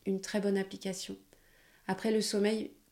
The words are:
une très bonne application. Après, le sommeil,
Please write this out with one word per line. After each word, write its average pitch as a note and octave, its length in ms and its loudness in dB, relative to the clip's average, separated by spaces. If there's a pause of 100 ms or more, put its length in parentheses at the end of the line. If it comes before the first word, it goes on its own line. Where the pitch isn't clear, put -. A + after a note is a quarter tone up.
une F#3+ 140 0
très G#3 200 -2
bonne G3 160 2
application. F#3+ 600 -6 (720)
Après, F#3+ 240 0
le A3 80 4
sommeil, G#3+ 500 2 (220)